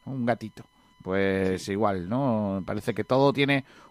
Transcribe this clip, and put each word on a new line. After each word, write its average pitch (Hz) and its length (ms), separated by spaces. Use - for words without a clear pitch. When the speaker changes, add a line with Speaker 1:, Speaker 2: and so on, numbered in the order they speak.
Speaker 1:
un 127 200
gatito. 117 380
Pues 95 600
Speaker 2:
Sí. 101 100
Speaker 1:
igual, 98 340
¿no? 107 580
Parece 104 280
que 107 100
todo 135 300
tiene 139 320